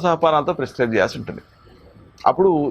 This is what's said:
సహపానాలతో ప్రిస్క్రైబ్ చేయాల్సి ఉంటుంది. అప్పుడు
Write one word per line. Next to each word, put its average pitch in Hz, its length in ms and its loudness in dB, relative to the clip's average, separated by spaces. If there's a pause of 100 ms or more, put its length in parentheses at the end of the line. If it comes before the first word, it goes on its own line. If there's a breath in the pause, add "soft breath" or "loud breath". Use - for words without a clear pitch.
సహపానాలతో 160 540 2
ప్రిస్క్రైబ్ 120 360 -2
చేయాల్సి 104 240 2
ఉంటుంది. - 240 -12 (880)
అప్పుడు 190 200 2 (200)